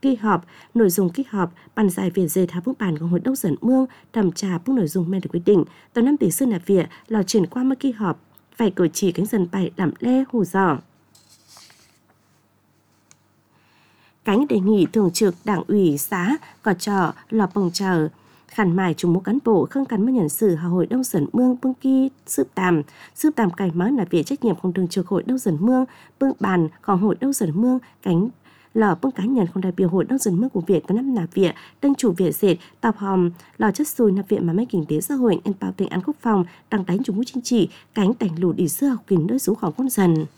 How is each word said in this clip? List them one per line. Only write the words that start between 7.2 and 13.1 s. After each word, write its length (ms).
triển 220
qua 180
mức 160
ghi 120
họp, 280
phải 160
cử 220
chỉ 180
cánh 140
dần 260
bảy 260
làm 220
lê 320
hù 120
dò. 340